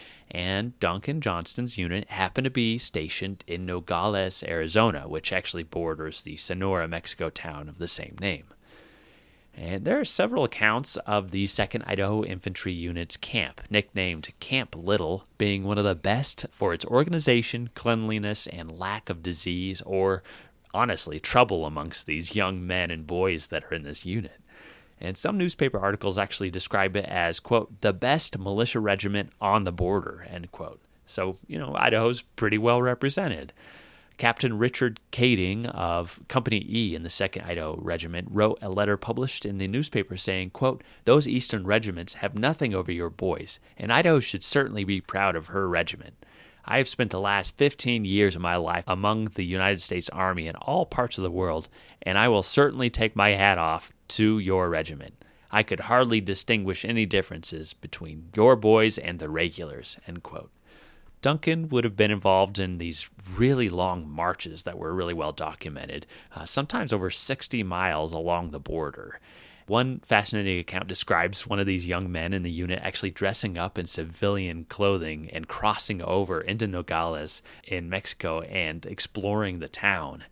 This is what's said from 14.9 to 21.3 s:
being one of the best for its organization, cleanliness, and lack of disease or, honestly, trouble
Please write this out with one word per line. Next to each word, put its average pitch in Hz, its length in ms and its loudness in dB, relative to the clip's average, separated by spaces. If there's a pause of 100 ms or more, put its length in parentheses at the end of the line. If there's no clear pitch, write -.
being 101 260 0
one 101 160 0
of 104 60 2
the 98 100 2
best 107 560 -2
for 95 220 0
its 85 140 -4
organization, 123 880 2
cleanliness, 110 720 -2
and 82 300 -12
lack 98 340 -4
of 85 120 -6
disease 90 600 -4
or, 95 400 2 (500)
honestly, 95 480 -2
trouble 101 460 4